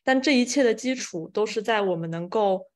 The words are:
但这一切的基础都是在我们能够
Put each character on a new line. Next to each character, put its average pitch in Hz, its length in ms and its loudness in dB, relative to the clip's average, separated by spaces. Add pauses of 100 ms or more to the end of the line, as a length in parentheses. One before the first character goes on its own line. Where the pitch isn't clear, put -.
但 262 180 2
这 277 160 4
一 247 80 4
切 269 180 2
的 226 120 4
基 247 180 -4
础 180 400 -8
都 208 100 0
是 214 200 -4
在 214 180 2
我 190 140 0
们 165 160 -6
能 170 180 -6
够 190 460 0